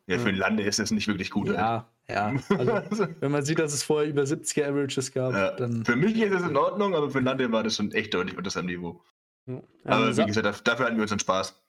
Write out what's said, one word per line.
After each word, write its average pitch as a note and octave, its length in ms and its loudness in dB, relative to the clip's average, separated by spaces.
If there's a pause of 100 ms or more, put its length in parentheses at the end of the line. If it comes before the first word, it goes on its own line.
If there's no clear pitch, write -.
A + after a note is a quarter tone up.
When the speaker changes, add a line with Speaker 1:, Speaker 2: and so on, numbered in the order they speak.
Speaker 1:
Ja, F#2 120 0
für A#2 120 2
Speaker 2:
Ja. F#2+ 60 0
Speaker 1:
Lande G2+ 260 0
ist G2+ 160 0
das G#2+ 140 0
nicht G#2+ 160 -2
wirklich F#2+ 220 -2
gut, G2 180 -2
Speaker 2:
Ja, A2+ 420 -2 (180)
ja. G#2 240 0 (100)
Speaker 1:
<laughs> - 60 -16 (400)
Speaker 2:
Also, G#3 200 0 (100)
wenn C#3 140 -2
man C#3+ 120 0
sieht, D#3+ 140 0
dass D#3 160 0
es C3 80 -4
vorher D3+ 260 2
über C#3+ 180 2
siebziger D3 420 -2
Averages C#3 440 -2
gab, B2+ 220 -2
Speaker 1:
Ja. F#2+ 220 2
Speaker 2:
dann A#2 280 -2
Speaker 1:
Für A#2+ 120 2
mich G#3 200 2
ist G#3+ 160 2
es F3+ 160 2
in C#3+ 80 0
Ordnung, F#3+ 380 2
aber D3 160 0
für C3 100 0
Lande B2+ 320 0
war A2 120 2
das A2 120 0
schon G#2 160 -2
echt - 220 -2
deutlich F2+ 240 -2
unter F#2 120 -6
seinem F2 160 -4
Niveau. F2 360 -8 (440)
Speaker 3:
Ja. B2+ 140 -10 (240)
Speaker 1:
Aber A2 200 4
Speaker 3:
Ähm, A2 40 4
Speaker 1:
wie G#2+ 60 0
Speaker 3:
Sa-, A2+ 100 4
Speaker 1:
gesagt, G#2+ 220 2
daf-, G#2 160 -2
dafür A#2+ 240 2
hatten A2+ 100 0
wir A2 60 2
unseren G#2 160 0
Spaß. - 500 -2